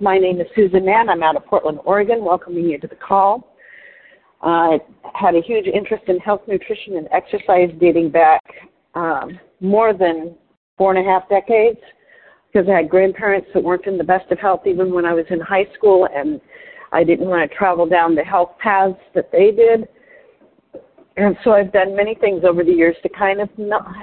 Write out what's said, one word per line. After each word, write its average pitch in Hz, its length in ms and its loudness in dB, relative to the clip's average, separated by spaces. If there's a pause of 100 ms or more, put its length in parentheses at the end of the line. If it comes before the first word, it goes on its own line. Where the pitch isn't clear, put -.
My 190 180 2
name 185 220 0
is 165 160 -8
Susan 190 280 2
Mann. 220 240 2
I'm 170 140 -2
out 156 140 2
of - 100 -8
Portland, 156 380 -2
Oregon, 208 400 0
welcoming 175 400 -4
you 147 160 -4
to 160 80 -14
the - 80 -20
call. 196 580 -2 (880)
I 165 380 0 (340)
had 180 220 0
a 170 40 2
huge 214 260 -4
interest 202 420 -6
in 180 100 -2
health, 202 300 -4
nutrition, 202 480 -8
and 160 160 -10
exercise 180 580 0 (100)
dating 165 300 2
back, 156 320 4 (520)
um, 165 440 -6 (220)
more 214 320 2
than 170 440 -4 (400)
four 190 160 2
and 185 140 0
a - 20 0
half 185 200 0
decades, 214 500 2 (720)
because 190 160 2
I 190 80 2
had 160 120 0
grandparents 190 640 0
that 180 100 0
weren't 180 240 -4
in 196 120 -4
the 165 60 -4
best 185 260 -2
of 175 80 -2
health 190 260 -2
even 185 300 -2
when 175 100 -2
I 170 80 -2
was 165 160 -2
in 170 120 -4
high 190 340 -2
school, 190 400 2
and 143 260 -6 (520)
I 165 120 2
didn't 170 240 0
want 175 200 -2
to - 80 -20
travel 175 280 0
down 170 300 2
the 151 80 0
health 175 360 -2
paths 190 400 0 (160)
that - 180 -4
they 196 180 4
did. 226 360 2 (1300)
And 196 280 0
so 233 80 4
I've 202 200 2
done 196 220 0
many 208 200 -2
things 196 340 0
over 175 160 2
the 175 80 4
years 165 300 2
to 185 80 -4
kind 196 300 -2
of 208 180 -6
not 208 260 -6 (180)